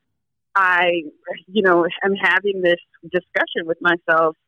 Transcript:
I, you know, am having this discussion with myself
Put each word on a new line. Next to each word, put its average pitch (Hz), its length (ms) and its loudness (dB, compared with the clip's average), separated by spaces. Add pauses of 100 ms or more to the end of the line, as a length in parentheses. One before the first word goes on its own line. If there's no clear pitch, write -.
(540)
I, 175 480 2 (440)
you 190 160 -2
know, 175 220 4 (200)
am 196 100 0
having 190 480 -2
this 175 180 2 (220)
discussion 180 640 -6
with 165 160 -4
myself 165 540 0 (120)